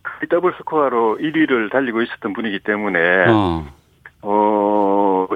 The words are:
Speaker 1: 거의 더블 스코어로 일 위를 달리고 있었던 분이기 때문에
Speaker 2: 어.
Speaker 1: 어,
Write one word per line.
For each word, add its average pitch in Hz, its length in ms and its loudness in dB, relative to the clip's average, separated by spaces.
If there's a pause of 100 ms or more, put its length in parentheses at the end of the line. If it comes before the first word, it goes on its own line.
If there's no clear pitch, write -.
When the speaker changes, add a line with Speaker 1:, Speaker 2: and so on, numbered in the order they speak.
Speaker 1:
거의 - 260 -10
더블 175 300 0
스코어로 120 600 0
일 156 160 -4
위를 127 340 2
달리고 120 320 -2
있었던 113 300 -6
분이기 107 260 -4
때문에 104 400 -2 (300)
Speaker 2:
어. 87 400 2 (540)
Speaker 1:
어, 101 1120 2